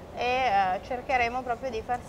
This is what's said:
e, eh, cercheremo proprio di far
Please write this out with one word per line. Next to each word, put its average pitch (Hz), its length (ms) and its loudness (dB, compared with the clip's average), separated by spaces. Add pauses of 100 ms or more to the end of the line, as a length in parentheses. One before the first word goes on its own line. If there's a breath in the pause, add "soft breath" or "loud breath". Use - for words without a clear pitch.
(140 loud breath)
e, - 100 -2
eh, 202 580 4
cercheremo 247 600 0
proprio 254 280 -4
di 220 120 -4
far 247 260 -4